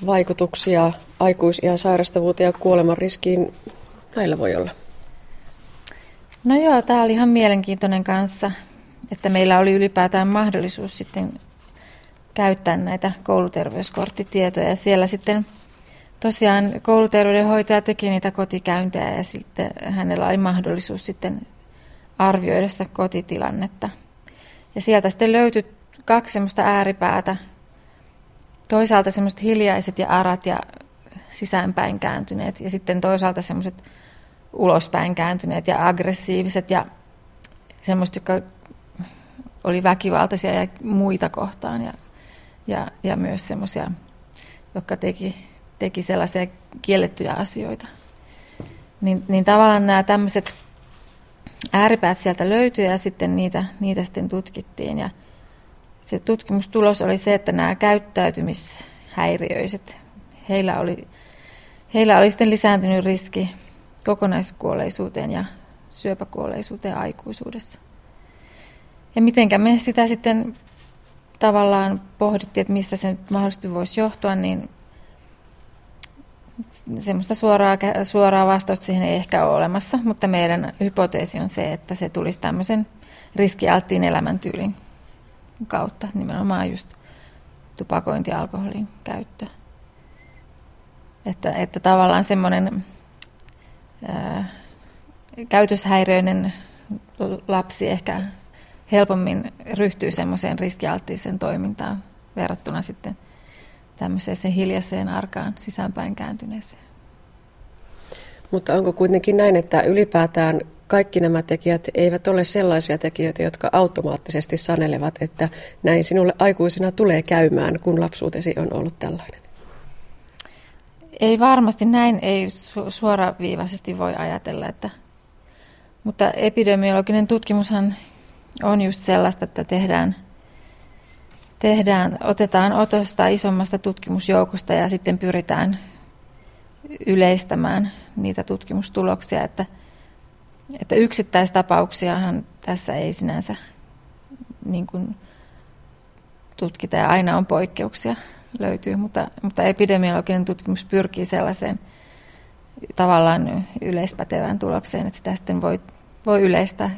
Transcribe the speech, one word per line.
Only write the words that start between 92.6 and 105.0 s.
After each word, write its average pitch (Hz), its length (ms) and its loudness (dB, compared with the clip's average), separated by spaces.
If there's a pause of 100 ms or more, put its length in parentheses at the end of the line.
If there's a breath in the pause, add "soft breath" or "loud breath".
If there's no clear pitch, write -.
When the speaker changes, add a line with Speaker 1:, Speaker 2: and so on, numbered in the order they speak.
Speaker 2:
ää, 185 400 -8 (1000 loud breath)
käytöshäiriöinen 190 1040 2 (960 loud breath)
lapsi 185 400 -2
ehkä 190 340 -4 (680 soft breath)
helpommin 190 600 2 (200)
ryhtyy 190 380 0
semmoiseen 180 480 -2
riskialttiiseen 185 800 -6
toimintaan 196 640 -6 (320)
verrattuna 175 460 -6
sitten - 340 -12 (800 soft breath)
tämmöiseen 185 560 -4
hiljaiseen, 190 560 -2